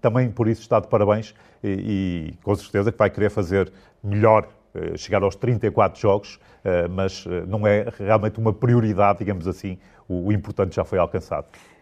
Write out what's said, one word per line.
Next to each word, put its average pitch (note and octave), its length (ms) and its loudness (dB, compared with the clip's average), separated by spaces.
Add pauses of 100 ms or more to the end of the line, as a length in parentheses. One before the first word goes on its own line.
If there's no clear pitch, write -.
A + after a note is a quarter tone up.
também B2 300 2
por A2 180 -2
isso A2+ 120 -2
está A2+ 200 2
de - 80 -6
parabéns G#2 460 0 (280)
e, G#2+ 60 -4
e F#2+ 720 -4
com G2+ 120 -2
certeza G2+ 380 -2
que - 60 -10
vai G2+ 100 4
querer G#2 220 0
fazer F#2+ 420 -2 (300)
melhor, G#2+ 460 4 (260)
eh, E2 220 -8
chegar G2 260 -2
aos G2 140 0
trinta A#2+ 300 -2
e G2+ 40 0
quatro G2 300 0
jogos, G2+ 380 0 (260)
eh, F2 240 0
mas, F#2+ 400 -4
eh, F2 180 -6
não G#2 200 -2
é G#2 200 2 (100)
realmente G#2+ 420 0
uma A2 140 2
prioridade, G#2+ 680 2
digamos F#2 260 -4
assim, F#2 320 -6 (300)
o, F2+ 180 -4
o G#2 60 0
importante G2+ 420 -4
já F#2 100 -2
foi F#2+ 140 -2
alcançado. E2 480 -4 (360)